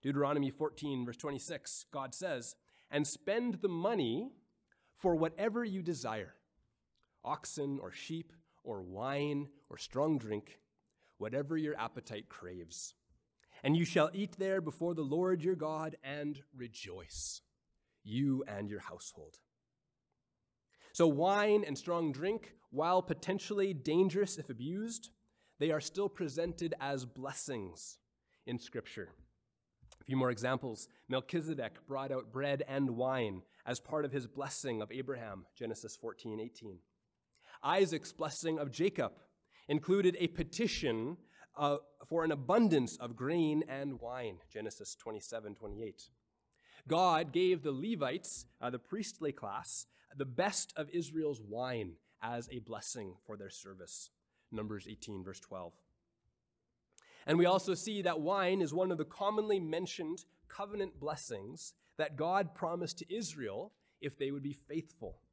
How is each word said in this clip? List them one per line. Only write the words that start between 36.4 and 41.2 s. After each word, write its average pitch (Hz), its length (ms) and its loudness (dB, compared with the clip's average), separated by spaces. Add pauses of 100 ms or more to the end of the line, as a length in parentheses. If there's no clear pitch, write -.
Isaac's 165 520 2
blessing 160 440 -2
of 147 140 -2
Jacob 156 500 0 (460)
included 180 500 6
a 175 120 2
petition, 160 880 0 (380)